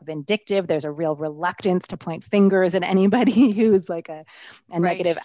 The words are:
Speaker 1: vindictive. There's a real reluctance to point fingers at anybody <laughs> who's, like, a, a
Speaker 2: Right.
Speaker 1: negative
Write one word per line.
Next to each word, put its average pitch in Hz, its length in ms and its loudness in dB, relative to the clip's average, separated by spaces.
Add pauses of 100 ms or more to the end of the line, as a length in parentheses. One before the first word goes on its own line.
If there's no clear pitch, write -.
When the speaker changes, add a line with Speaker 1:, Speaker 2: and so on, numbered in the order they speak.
Speaker 1:
vindictive. 175 600 -4
There's 156 180 -2
a 151 60 -6
real 156 240 -4
reluctance 175 720 -4
to 175 100 -12
point 165 260 -10
fingers 190 520 2
at 185 80 -2
anybody 202 680 2
<laughs> 202 80 -4
who's, 214 300 2
like, 165 180 -8
a, 156 160 -16 (480)
a 170 80 -4
Speaker 2:
Right. 175 180 0
Speaker 1:
negative 170 280 -2